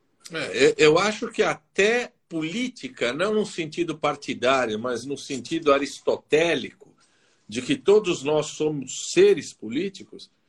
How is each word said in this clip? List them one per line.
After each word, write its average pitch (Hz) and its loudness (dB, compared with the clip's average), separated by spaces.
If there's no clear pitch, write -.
É, 135 2
eu, 151 4
eu 156 6
acho 214 -2
que - -2
até 208 0
política, 160 -6
não 190 -2
no 214 0
sentido 160 -6
partidário, 123 -2
mas 120 -6
no 139 -8
sentido 147 -2
aristotélico, 139 -2
de 107 -6
que 135 -2
todos 175 2
nós 151 0
somos - -6
seres 180 4
políticos, 143 -8